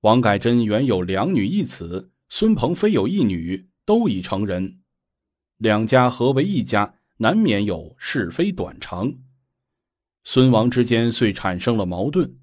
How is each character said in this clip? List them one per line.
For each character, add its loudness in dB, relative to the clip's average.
王 4
改 2
珍 2
原 0
有 0
两 -2
女 2
一 -2
子， -10
孙 2
鹏 0
飞 0
有 2
一 0
女， -4
都 2
已 -4
成 -4
人。 -6
两 0
家 4
合 0
为 0
一 -2
家， -2
难 2
免 2
有 -6
是 -4
非 -2
短 -8
长。 -6
孙 4
王 4
之 2
间 2
遂 0
产 -4
生 0
了 0
矛 -4
盾。 -2